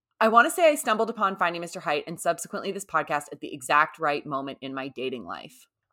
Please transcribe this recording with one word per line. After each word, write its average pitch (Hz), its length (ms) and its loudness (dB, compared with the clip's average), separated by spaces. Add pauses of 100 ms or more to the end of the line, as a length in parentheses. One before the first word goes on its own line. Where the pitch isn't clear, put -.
(200)
"I 220 60 6
wanna 233 240 8
say 339 180 6
I 302 60 4
stumbled 226 360 0
upon 202 260 0
Finding 170 240 0
Mister 175 200 -10
Height 151 280 -2
and 170 120 -8
subsequently 180 520 -4
this 190 120 -10
podcast 151 460 -2
at 143 80 -12
the - 160 -12
exact 151 460 0
right 147 260 -2
moment 139 340 -6
in 135 140 -10
my 135 140 -8
dating 123 360 -8
life." - 440 -14 (240)